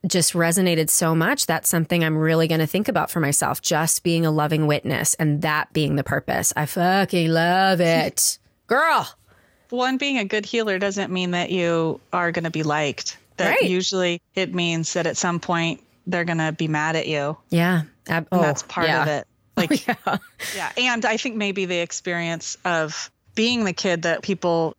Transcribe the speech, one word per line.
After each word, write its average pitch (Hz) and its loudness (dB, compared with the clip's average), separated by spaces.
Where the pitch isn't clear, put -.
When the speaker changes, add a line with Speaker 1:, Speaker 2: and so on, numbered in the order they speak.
Speaker 1:
just 165 2
resonated 170 2
so 160 2
much. 170 2
That's - -2
something 170 2
I'm 160 0
really 160 2
gonna 160 2
think 196 -2
about 170 0
for 170 -2
myself, 139 0
just 160 0
being 165 2
a 160 2
loving 156 2
witness 147 0
and 151 0
that 151 -2
being 151 0
the 139 -2
purpose. - -2
I 151 0
fucking 180 2
love 175 4
it. 165 2
Speaker 2:
<laughs> - -20
Speaker 1:
Girl. 269 2
Speaker 2:
One, 254 0
being 277 0
a 208 0
good 208 -2
healer 214 0
doesn't 196 -2
mean 180 -2
that 175 -2
you 165 0
are 175 0
gonna 165 -2
be 160 -4
liked. 147 -2
That 190 0
Speaker 1:
Right. 415 2
Speaker 2:
usually 180 0
it 185 -2
means 170 -2
that 170 -2
at 156 -2
some 175 0
point 165 -2
they're 175 -2
gonna 160 -2
be 160 -4
mad 156 0
at - -2
you. 151 -2
Speaker 1:
Yeah. 170 2
Ab-, 165 -2
Speaker 2:
And 180 4
Speaker 1:
oh, - 4
Speaker 2:
that's 151 0
part 165 -2
Speaker 1:
yeah. 135 2
Speaker 2:
of 147 0
it. 147 -2
Speaker 1:
<laughs> - -20
Speaker 2:
Like, 208 0
Speaker 1:
Yeah. - -2
Speaker 2:
yeah. 175 -6
And 247 0
I 220 0
think 233 -6
maybe 196 -2
the 180 -2
experience 170 -6
of 160 -2
being 233 2
the 180 -2
kid 170 -2
that 165 0
people 170 0